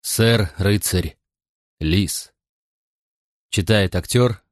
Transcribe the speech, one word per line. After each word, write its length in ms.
Сэр-рыцарь 1120
Лис. 540
Читает 440
актёр 580